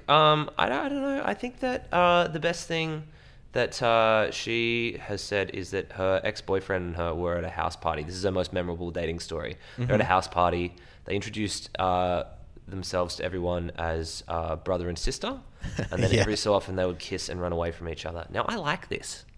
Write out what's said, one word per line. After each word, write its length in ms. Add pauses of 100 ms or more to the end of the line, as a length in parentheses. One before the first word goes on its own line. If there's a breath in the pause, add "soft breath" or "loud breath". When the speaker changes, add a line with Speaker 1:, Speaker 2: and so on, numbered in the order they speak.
Speaker 1:
um, 480
I 100
don't, 180
I 40
don't 120
know. 220
I 120
think 240
that, 340
uh, 340
the 120
best 280
thing 360 (480 soft breath)
that, 320
uh, 480
she 680
has 220
said 300
is 200
that 220
her 300
ex-boyfriend 640
and 80
her 180
were 240
at 60
a 60
house 260
party. 280
This 120
is 80
her 80
most 200
memorable 380
dating 300
story. 380 (200 loud breath)
They're 80
at 60
a 120
Speaker 2:
Mm-hmm. 60
Speaker 1:
house 180
party. 460 (320 soft breath)
They 100
introduced, 640
uh, 460 (440)
themselves 480
to 80
everyone 540
as, 500
uh, 280
brother 340
and 80
sister, 420 (220)
Speaker 2:
<laughs> 300
Speaker 1:
and 120
then 80
Speaker 2:
Yeah. 100
Speaker 1:
every 140
so 200
often 200
they 100
would 140
kiss 300
and 120
run 100
away 200
from 180
each 180
other. 240
Now, 160
I 80
like 340
this. 340 (140)